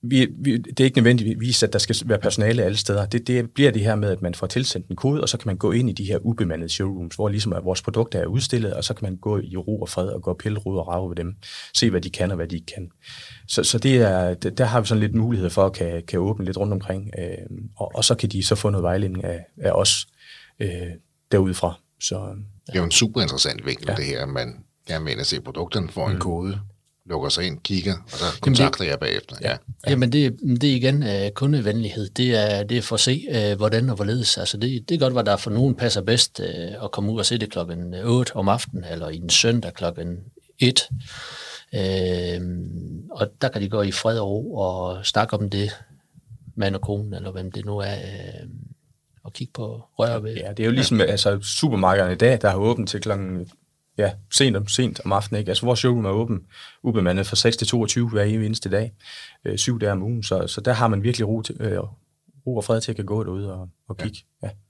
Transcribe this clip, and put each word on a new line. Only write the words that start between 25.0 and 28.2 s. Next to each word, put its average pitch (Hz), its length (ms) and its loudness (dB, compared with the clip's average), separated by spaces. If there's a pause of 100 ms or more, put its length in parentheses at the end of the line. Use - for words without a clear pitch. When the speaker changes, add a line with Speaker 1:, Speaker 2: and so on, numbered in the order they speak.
Speaker 2:
vil 73 60 -2
ind 57 80 -4
og 69 60 -2
se 71 160 -2
produkterne, 87 480 -4
får - 180 -2
en 101 60 0
Speaker 1:
Mm. 92 60 -2
Speaker 2:
kode, 92 400 -4 (460)
lukker 82 240 -4
sig 87 180 0
ind, 80 120 -8
kigger, 95 340 -2 (120)
og - 60 -18
så - 140 -4